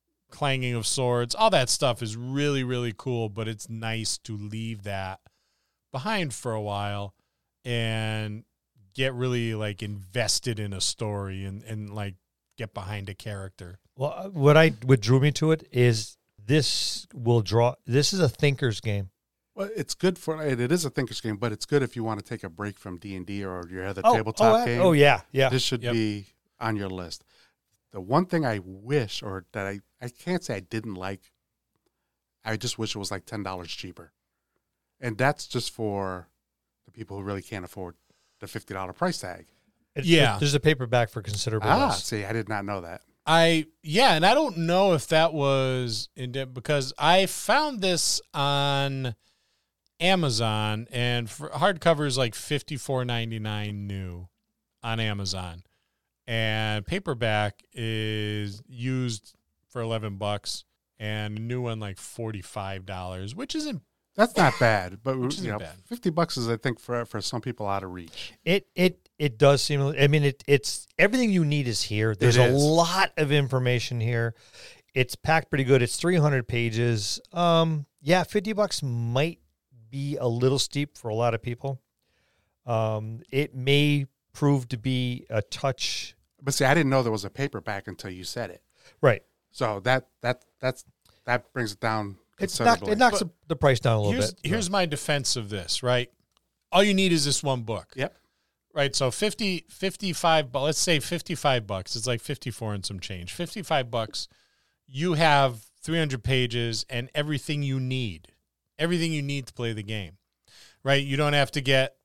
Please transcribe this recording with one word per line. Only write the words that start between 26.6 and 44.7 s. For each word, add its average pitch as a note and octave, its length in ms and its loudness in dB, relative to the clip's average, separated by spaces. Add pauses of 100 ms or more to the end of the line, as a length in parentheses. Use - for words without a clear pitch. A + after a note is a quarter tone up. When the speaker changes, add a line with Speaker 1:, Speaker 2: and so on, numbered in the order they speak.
Speaker 3:
your G2+ 120 -4
list. F2+ 360 -10 (680)
The G2 80 -12
one C3+ 260 2
thing E3 180 0
I A2 200 -2
wish, G#2 580 -4
or F#2+ 300 -8
that G2+ 140 -6
I, G2 140 -6 (220)
I B2 60 -10
can't F3 340 -6
say A2+ 140 -6
I G2 40 -8
didn't A2 340 -8
like, F#2 360 -10 (1120)
I A2 120 -4
just A#2+ 220 -6
wish A2 180 -4
it - 20 -10
was, G2 140 -8
like, F#2+ 140 -10
ten G#2+ 180 -10
dollars F#2 260 -10
cheaper. - 400 -14 (880)
And A#2+ 180 -6
that's C3+ 280 2
just - 260 -4
for G2 540 -4 (580)
the - 60 -20
people G#2 260 -14
who G2+ 60 -10
really G2 200 -6
can't F#2+ 220 -10
afford F2+ 300 -12 (460)
the G2+ 80 -14
fifty - 260 -10
dollar F#2+ 180 -6
price F3 280 -2
tag. F2 260 -12 (480)
Speaker 2:
It, C#3 100 -4
Speaker 1:
Yeah. D3+ 320 6
Speaker 2:
it, - 40 -2
there's C#3+ 140 2
a C#3+ 60 2
paperback B2 500 2
for A2 120 -10
considerable G#2+ 460 -2
Speaker 3:
Ah, B3 200 6
Speaker 2:
less. - 160 -2
Speaker 3:
see, G#2 200 -4
I G2+ 80 -6
did A2+ 160 -2
not G#2 160 -4
know G2+ 160 -4
that. E2+ 220 -14 (240)
Speaker 1:
I, E3 400 4 (160)
yeah, F#3 320 4
and D#3+ 100 2
I G#3+ 100 8
don't C#4 240 2
know F3 360 4